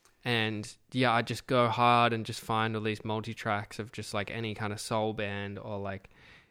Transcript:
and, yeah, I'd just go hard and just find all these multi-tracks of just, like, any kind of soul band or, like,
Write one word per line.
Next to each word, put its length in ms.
and, 460
yeah, 200
I'd 140
just 200
go 220
hard 440
and 140
just 140
find 360
all 60
these 220
multi-tracks 760
of 140
just, 220
like, 160
any 240
kind 200
of 60
soul 340
band 440
or, 200
like, 320